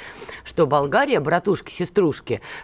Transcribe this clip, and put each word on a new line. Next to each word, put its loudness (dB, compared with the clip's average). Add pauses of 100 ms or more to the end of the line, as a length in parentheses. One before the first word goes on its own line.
(420)
что 2
Болгария, 2
братушки-сеструшки, 0 (240)